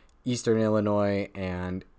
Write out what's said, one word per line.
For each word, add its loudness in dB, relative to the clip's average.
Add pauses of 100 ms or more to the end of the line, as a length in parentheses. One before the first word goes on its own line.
(240)
Eastern 0
Illinois, 2
and -6 (140)